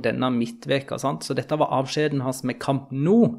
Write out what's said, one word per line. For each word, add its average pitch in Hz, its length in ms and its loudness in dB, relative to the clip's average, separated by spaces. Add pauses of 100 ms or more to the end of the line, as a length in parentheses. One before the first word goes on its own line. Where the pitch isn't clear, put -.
denne 123 320 0
midtveka, 135 640 -2
sant? 143 240 -4
Så 139 120 -4
dette 135 200 -2
var 147 160 2
avskjeden 143 540 0
hans 131 180 -4
med 123 160 -4
kamp 139 320 -2
nå, 151 260 4 (220)